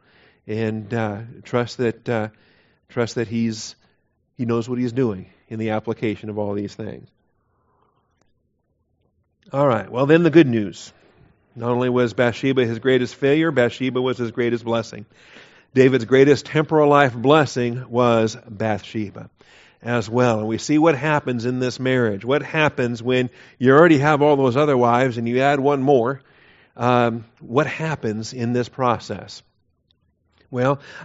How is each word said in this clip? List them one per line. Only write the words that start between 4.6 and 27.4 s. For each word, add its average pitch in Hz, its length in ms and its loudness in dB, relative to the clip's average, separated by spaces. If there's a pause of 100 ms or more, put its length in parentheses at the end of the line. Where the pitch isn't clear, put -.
what 123 120 -6
he's 123 120 -4
doing 110 360 -4 (200)
in 110 120 -12
the 110 100 -4
application 107 600 -6
of 104 100 -8
all 101 140 -4
these 101 200 -8
things. 101 340 -14 (2500)
All 143 140 2
right. 104 220 0
Well, 127 180 -2
then 165 160 6
the 165 60 4
good 151 180 4
news. 110 440 -4 (640)
Not 120 140 -6
only 123 200 0
was 123 240 0
Bathsheba 127 520 0
his 113 140 -4
greatest 127 360 0
failure, 156 360 2
Bathsheba 127 500 0
was 127 160 -2
his 117 140 -6
greatest 117 340 -2
blessing. 113 400 -6 (680)
David's 127 320 4
greatest 131 420 4
temporal 151 420 2
life 143 240 4
blessing 127 760 0
was 117 460 2 (120)
Bathsheba 110 840 -8 (520)
as 113 280 -4
well. 117 300 2
And 107 80 -4
we 113 100 -4
see 147 200 -2
what 156 180 4
happens 131 500 -2
in 127 140 -4
this 127 200 -4
marriage. 120 460 0
What 143 180 0
happens 131 580 -2
when 127 280 0 (280)
you 131 160 4
already 160 260 8
have 147 220 2
all 147 140 4
those 131 220 2
other 147 180 2
wives 120 420 2
and 117 120 -4
you 123 120 0
add 143 180 2
one 139 220 0
more? 131 400 2 (540)
Um, 120 500 0 (140)
what 131 280 -2